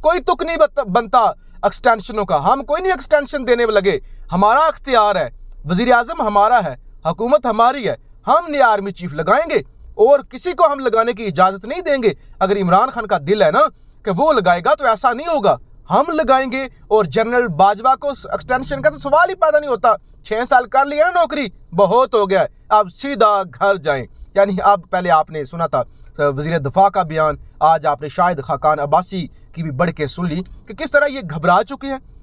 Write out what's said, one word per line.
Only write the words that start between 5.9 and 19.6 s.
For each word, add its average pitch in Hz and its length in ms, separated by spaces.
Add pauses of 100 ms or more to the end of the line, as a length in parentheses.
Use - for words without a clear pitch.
आजम 240 280
हमारा 214 380
है, 147 180 (300)
हुकूमत 240 380
हमारी 240 380
है, 143 140 (280)
हम 330 240
नया 277 180
army 202 240
chief 175 220
लगाएंगे 220 500 (340)
और 262 260
किसी 349 300
को 359 100
हम 285 160
लगाने 233 340
की 220 100
इजाज़त 190 420
नहीं 320 160
देंगे। 269 360 (240)
अगर 190 160
इमरान 196 320
खान 233 160
का 190 120
दिल 180 260
है 156 80
ना 240 100 (440)
कि 208 60
वो 269 200
लगाएगा 180 440
तो 285 100
ऐसा 240 280
नहीं 285 140
होगा, 302 320 (300)
हम 226 200
लगाएंगे।" 262 600 (220)
और 208 160
जनरल 233 400
बाजवा 202 480
को 285 160
एक्सटेंशन 262 720
का 302 80
तो 294 80
सवाल 302 320
ही 381 60
पैदा 302 240
नहीं 294 100